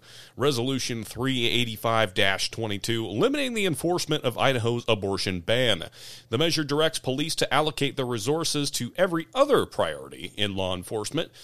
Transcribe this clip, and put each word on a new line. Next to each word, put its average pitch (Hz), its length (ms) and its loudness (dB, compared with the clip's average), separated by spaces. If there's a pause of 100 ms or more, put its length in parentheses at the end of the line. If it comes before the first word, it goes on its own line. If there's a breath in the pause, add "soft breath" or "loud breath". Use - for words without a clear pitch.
(360 loud breath)
Resolution 123 680 0
three 120 440 0
eighty-five 113 680 2
dash 98 380 2
twenty-two, 113 560 -4
limiting 247 460 2
the 208 120 0
enforcement 165 580 0
of 120 140 0
Idaho's 120 500 2
abortion 98 520 0
ban. 110 460 2 (440 loud breath)
The 113 80 0
measure 156 260 2
directs 151 360 0
police 151 360 -2
to - 180 0
allocate 143 420 0
their 131 100 -2
resources 139 680 -2
to 120 240 -6
every 170 380 0
other 262 320 4
priority 71 720 -4
in 101 180 0
law 92 200 -2
enforcement, 107 560 -6 (120 loud breath)